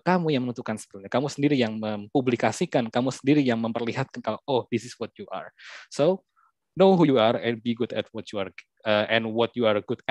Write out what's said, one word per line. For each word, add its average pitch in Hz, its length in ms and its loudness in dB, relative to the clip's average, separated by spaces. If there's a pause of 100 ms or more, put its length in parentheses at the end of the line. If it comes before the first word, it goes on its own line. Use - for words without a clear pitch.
kamu 170 320 2
yang 123 80 0
menentukan 120 320 -6
sebenarnya. 98 320 -14
Kamu 135 240 0
sendiri 143 240 2
yang 110 240 0
mempublikasikan, 113 1120 -2
kamu 123 240 0
sendiri 147 240 2
yang 120 240 0
memperlihatkan 117 560 -4
kalau, 110 240 -6
"Oh, 123 240 -2
this 117 160 -4
is 123 160 -16
what 110 160 -10
you 104 160 -16
are." 87 240 -12 (320)
So, 175 400 0 (480)
know 190 240 6
who 160 80 6
you 135 80 4
are 113 240 4
and 113 240 -4
be 120 80 0
good 117 240 -4
at 107 160 -6
what 107 240 -12
you 98 80 -4
are, 92 80 -8 (320)
eh, 107 320 2
and 113 160 0
what 113 240 0
you 120 80 0
are 107 160 4
good - 320 -6